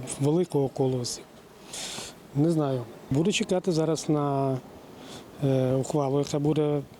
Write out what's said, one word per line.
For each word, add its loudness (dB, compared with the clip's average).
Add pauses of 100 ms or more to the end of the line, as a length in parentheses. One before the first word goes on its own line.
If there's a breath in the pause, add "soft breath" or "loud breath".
(200)
великого 2
кола 0
осіб. -6 (1080 loud breath)
Не 4
знаю. 0 (280)
Буду 4
чекати 0
зараз 0
на, 2 (880 loud breath)
е, 4
ухвалу, 0
яка 0
буде 2 (180)